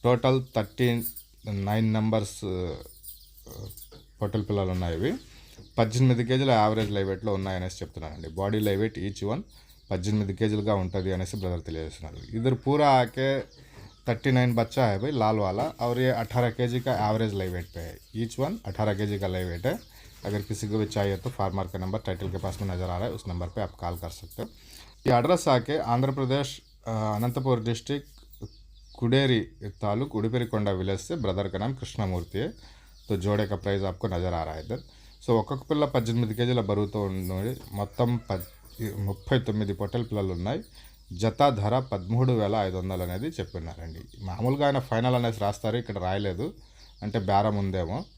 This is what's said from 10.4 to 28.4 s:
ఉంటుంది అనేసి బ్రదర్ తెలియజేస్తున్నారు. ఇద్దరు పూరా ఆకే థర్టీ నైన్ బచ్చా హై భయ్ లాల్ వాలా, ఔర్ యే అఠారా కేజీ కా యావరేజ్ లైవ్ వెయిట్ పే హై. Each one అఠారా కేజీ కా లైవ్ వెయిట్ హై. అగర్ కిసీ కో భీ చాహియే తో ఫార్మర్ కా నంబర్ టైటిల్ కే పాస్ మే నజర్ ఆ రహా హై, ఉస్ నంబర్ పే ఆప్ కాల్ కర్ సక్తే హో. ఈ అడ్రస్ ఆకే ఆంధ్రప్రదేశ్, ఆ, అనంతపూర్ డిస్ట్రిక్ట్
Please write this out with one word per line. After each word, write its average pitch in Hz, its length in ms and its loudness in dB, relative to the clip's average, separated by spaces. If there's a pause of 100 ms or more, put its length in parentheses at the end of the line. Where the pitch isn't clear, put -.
ఉంటుంది 92 380 0
అనేసి 92 240 -4
బ్రదర్ 90 260 -4
తెలియజేస్తున్నారు. 80 760 -10
ఇద్దరు 127 180 2
పూరా 143 340 4
ఆకే 131 540 4 (680)
థర్టీ 120 220 2
నైన్ 123 240 4
బచ్చా 117 360 2
హై 98 80 0
భయ్ 139 160 -2
లాల్ 110 240 4
వాలా, 104 340 0 (100)
ఔర్ 120 160 0
యే 127 120 4
అఠారా 117 380 2
కేజీ 123 320 0
కా 127 120 0
యావరేజ్ 107 420 2
లైవ్ 95 180 -2
వెయిట్ 87 240 -6
పే 85 40 -8
హై. 104 440 -6
Each 127 220 -2
one 196 100 -2 (100)
అఠారా 104 260 0
కేజీ 101 260 0
కా 98 80 0
లైవ్ 92 220 0
వెయిట్ 85 180 -4
హై. 151 80 0 (500)
అగర్ 101 180 -2
కిసీ 107 260 -4
కో 107 100 0
భీ 107 80 2 (120)
చాహియే 98 180 2
తో 95 140 -6
ఫార్మర్ 95 380 -2
కా 95 100 -8
నంబర్ 95 220 -4
టైటిల్ 92 320 -4
కే 92 60 -4
పాస్ 95 240 -6
మే 98 60 -2
నజర్ 90 220 -4
ఆ 90 80 -2
రహా 113 100 -2
హై, 80 60 -6
ఉస్ 107 140 -10
నంబర్ 87 280 -4
పే 107 60 -2
ఆప్ - 180 -8
కాల్ 85 180 -4
కర్ 85 140 -10
సక్తే - 300 -12
హో. 214 60 -8 (580)
ఈ - 40 4
అడ్రస్ 160 380 4
ఆకే 135 300 4
ఆంధ్రప్రదేశ్, 135 840 0 (280)
ఆ, 113 40 -2 (240)
అనంతపూర్ 123 480 0
డిస్ట్రిక్ట్ 117 440 -2 (880)